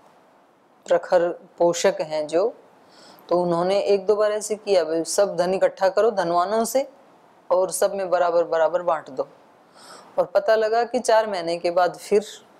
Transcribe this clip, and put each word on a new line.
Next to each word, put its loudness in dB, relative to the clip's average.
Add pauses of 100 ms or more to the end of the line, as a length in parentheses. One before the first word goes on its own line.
(880)
प्रखर 2 (300)
पोषक 2
हैं -4
जो, 0 (760)
तो 2
उन्होंने 0
एक 0
दो 2
बार 0
ऐसे -6
किया, 0
भाई -2
सब 0
धन 0
इकट्ठा 0
करो 2
धनवानों 0
से -2 (600)
और 2
सब -2
में -6
बराबर 2
बराबर 0
बांट -4
दो, -8 (880)
और 2
पता 0
लगा 0
कि -4
चार 2
महीने -4
के -2
बाद 0
फिर 0 (340)